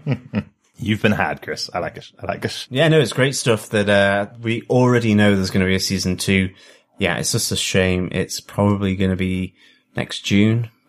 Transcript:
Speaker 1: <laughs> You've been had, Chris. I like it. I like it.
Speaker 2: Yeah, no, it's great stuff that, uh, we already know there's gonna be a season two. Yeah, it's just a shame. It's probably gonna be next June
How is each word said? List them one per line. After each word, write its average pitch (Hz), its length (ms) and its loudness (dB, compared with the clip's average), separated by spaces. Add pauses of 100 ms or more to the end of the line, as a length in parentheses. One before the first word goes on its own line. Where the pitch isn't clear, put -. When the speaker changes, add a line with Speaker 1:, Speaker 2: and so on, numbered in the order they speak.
Speaker 1:
<laughs> - 720 -8
You've 104 220 -2
been 107 100 4
had, 87 300 -2
Chris. - 320 -10
I 92 60 -4
like 82 180 -6
it. - 80 -16 (160)
I 98 40 -12
like 92 200 -6
it. - 240 -10
Speaker 2:
Yeah, 139 180 0
no, 156 140 4
it's 113 100 0
great 131 240 0
stuff - 340 -2
that, 104 200 0
uh, 101 380 2 (140)
we 117 280 -4
already 123 440 4
know 104 220 6
there's 95 160 0
gonna 95 140 2
be 95 100 2
a 92 60 0
season 92 340 -2
two. 95 360 0 (480)
Yeah, 87 180 0
it's - 160 -4
just - 180 -4
a 98 60 -4
shame. 92 560 0
It's - 260 -6
probably 101 560 -2
gonna 95 220 0
be 92 380 -4 (420)
next - 240 -8
June 110 480 2 (200)